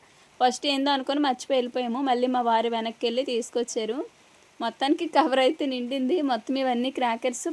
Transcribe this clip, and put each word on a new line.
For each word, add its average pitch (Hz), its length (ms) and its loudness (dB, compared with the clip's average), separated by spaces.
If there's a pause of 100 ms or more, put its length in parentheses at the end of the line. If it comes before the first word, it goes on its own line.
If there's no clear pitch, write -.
(440)
ఫస్ట్ 247 220 2
ఏందో 277 240 0
అనుకొని 277 300 0
మర్చిపోయి 262 380 0
వెళ్ళిపోయాము, 247 440 -2
మళ్ళీ 247 240 2
మా 247 140 2
వారు 233 280 2
వెనక్కి 226 380 -4
వెళ్ళి 240 180 0
తీసుకొచ్చారు. 240 800 -4 (540)
మొత్తానికి 269 460 0
కవర్ 269 320 4
అయితే 262 280 4
నిండింది. 262 560 0
మొత్తం 254 360 -2
ఇవన్నీ 254 320 0
క్రాకర్స్ 247 640 -2